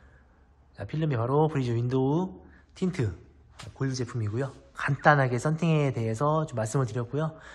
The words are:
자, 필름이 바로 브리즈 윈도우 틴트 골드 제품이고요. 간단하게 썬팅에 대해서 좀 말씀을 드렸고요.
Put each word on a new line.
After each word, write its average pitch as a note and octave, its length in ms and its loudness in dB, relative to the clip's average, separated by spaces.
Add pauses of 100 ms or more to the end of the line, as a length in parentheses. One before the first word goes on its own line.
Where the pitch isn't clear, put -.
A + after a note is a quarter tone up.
(760)
자, G2+ 120 -10
필름이 D3+ 300 -2
바로 C#3 320 2
브리즈 C3 240 -2
윈도우 C3 680 0 (340)
틴트 B2+ 420 -2 (580)
골드 C3 220 -2
제품이고요. A#2+ 560 -4 (220)
간단하게 C#3 640 4
썬팅에 D#3 540 2
대해서 C#3+ 540 0
좀 B2 100 -8
말씀을 B2+ 300 0
드렸고요. C3+ 480 -4 (200)